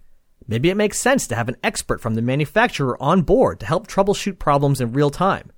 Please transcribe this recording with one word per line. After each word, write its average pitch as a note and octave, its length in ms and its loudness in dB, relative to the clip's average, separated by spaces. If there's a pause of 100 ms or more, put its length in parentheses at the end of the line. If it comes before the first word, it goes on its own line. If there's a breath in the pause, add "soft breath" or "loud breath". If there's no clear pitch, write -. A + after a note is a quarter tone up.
(480)
Maybe A#2+ 220 0
it F#3+ 80 0
makes G#3 200 0
sense - 300 0
to G#2+ 80 -4
have A2+ 140 -2
an A#2+ 120 -8
expert - 380 -4
from A2+ 160 -4
the A2+ 60 -2
manufacturer C#3 840 0
on E3 200 2
board F3+ 360 2
to A2+ 60 -10
help E3 200 -2
troubleshoot G3 540 -2
problems C#3+ 400 2
in A#2 140 -2
real C#3+ 160 2
time. F3+ 480 -2